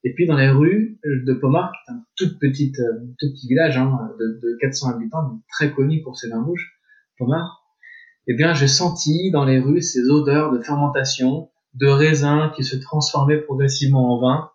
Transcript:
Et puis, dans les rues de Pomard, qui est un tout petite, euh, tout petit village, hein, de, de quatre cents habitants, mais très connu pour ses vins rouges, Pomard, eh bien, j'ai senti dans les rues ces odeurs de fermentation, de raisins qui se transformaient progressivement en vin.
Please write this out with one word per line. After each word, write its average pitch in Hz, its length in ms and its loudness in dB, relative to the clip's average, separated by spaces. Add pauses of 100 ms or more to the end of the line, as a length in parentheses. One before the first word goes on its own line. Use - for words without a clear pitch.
Et 131 100 -4
puis, 170 140 0
dans 151 80 2
les 135 120 4
rues 170 560 2
de 131 300 -2
Pomard, 151 380 0
qui - 180 -20
est 120 60 -10
un 117 80 -14 (120)
tout 180 220 -2
petite, 135 400 -2
euh, 117 220 -2 (180)
tout 139 140 -4
petit 123 160 -14
village, 147 280 2
hein, 131 220 0 (220)
de, 113 200 -4
de 117 200 -4
quatre 135 140 -2
cents 127 200 -4
habitants, 117 340 -6
mais 110 120 -10 (100)
très 147 220 -2
connu 147 300 0
pour - 140 -14
ses 113 120 -10
vins 113 120 -6
rouges, 175 380 -6 (400)
Pomard, 156 460 -4 (640)
eh 117 60 0
bien, 156 200 2
j'ai 139 140 2
senti 175 640 0
dans 143 120 2
les 131 140 4
rues 147 240 2
ces 127 260 0
odeurs 147 440 2
de 120 80 -2
fermentation, 139 920 -2 (240)
de 135 140 2
raisins 147 680 2
qui 131 80 -6
se 131 140 -4
transformaient 147 600 0
progressivement 135 760 0
en 120 60 -2
vin. 135 340 0